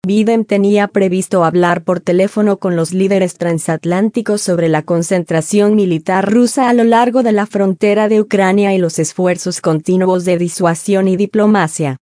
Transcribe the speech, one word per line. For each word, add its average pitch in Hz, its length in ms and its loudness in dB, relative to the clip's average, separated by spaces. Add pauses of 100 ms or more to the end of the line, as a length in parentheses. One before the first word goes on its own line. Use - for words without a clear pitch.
Biden 214 380 0
tenía 202 420 2
previsto 190 560 0
hablar 175 400 0
por 180 160 -2
teléfono 196 600 0
con 180 180 -4
los 165 160 -4
líderes 190 440 0
transatlánticos 175 1040 -2
sobre 170 280 -2
la 156 140 0
concentración 175 920 0
militar 190 580 0
rusa 240 360 2
a 240 40 2
lo 233 120 2
largo 233 400 2
de 220 80 2
la 208 140 0
frontera 202 640 0
de 214 120 2
Ucrania 202 520 0
y 190 60 0
los 170 220 -2
esfuerzos 180 600 -4
continuos 180 640 0
de 180 140 0
disuasión 180 720 0
y 185 80 0
diplomacia. 196 880 0